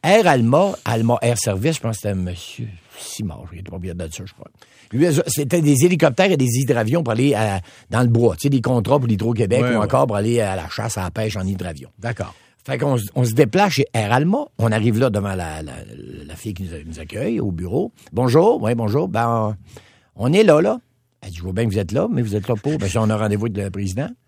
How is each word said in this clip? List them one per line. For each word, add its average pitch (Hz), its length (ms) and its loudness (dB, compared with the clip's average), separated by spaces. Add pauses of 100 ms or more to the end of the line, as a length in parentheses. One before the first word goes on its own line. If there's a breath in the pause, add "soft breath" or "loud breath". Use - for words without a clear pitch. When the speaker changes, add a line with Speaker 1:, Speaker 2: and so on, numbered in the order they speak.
Speaker 1:
Air 196 240 6
Alma, 143 440 4 (140)
Alma 113 360 2
Air 120 160 2
Service, 117 380 -2
je - 60 -12
pense 110 160 -4
que - 60 -14
c'était 101 120 -2
monsieur 90 520 -8 (300)
Simard, - 540 -10
il 87 80 -16
était 95 100 -14
propriétaire 87 380 -10
de 78 60 -12
ça, 92 120 -12
je - 80 -18
crois. - 160 -20 (420 soft breath)
Lui, 135 140 4 (220)
c'était 156 340 0
des 147 240 6
hélicoptères 180 460 4
et 160 60 2
des 123 200 2
hydravions 131 460 0
pour 117 80 -2
aller 127 220 2
à, 104 280 0 (280 loud breath)
dans 113 120 0
le 123 60 4
bois, 113 280 4
tu - 80 -10
sais, 143 60 2
des 135 120 2
contrats 123 360 2
pour 127 100 0
l'Hydro-Québec 107 540 0
Speaker 2:
Ouais, 123 80 0
Speaker 1:
ou 117 100 0
Speaker 2:
ouais. 104 60 0
Speaker 1:
encore 131 220 2
pour 104 80 -2
aller 117 240 0
à 95 160 -2
la 80 140 -8
chasse, 110 280 -6
à 92 60 -4
la 92 80 -6
pêche 107 260 -6
en 92 80 -4
hydravion. 87 440 -6 (100)
Speaker 2:
D'accord. 113 340 -8 (320 soft breath)
Speaker 1:
Fait 135 120 -4
qu'on 131 200 0
se, 104 80 -2 (100)
on 127 80 2
se 113 100 0
déplace 147 400 4
chez 135 200 2
Air 107 180 0
Alma, 180 340 2 (120)
on 110 140 2
arrive 110 280 2
là 127 100 2
devant 101 260 -2
la, 80 260 -8
la, 71 120 -12 (520)
la 78 100 -14
fille 107 180 -10
qui 92 100 -10
nous, 87 60 -10 (160)
nous 80 140 -12
accueille 95 400 -6
au 104 120 -2
bureau. « 92 400 -4 (220 soft breath)
Bonjour. » « 151 500 4
Oui, 117 120 2
bonjour. » « 117 340 -2
Ben, 113 460 0 (600 loud breath)
on 123 180 0
est 208 100 6
là, 156 180 8
là. » 220 180 0 (420)
Elle 101 80 -16
dit, « 87 80 -16
Je 85 60 -12
vois 92 100 -6
bien 113 120 0
que 107 60 0
vous 104 80 0
êtes 92 120 -4
là, 160 200 0
mais 139 100 -2
vous 104 140 -4
êtes 104 120 -4
là 120 80 0
pour. » « 147 240 -4
Ben, 95 100 -2
si 87 80 -2
on 110 120 2
a 110 60 2
rendez-vous 104 300 -2
avec 104 120 -4
le 101 120 -4
président. » 98 400 -6 (180)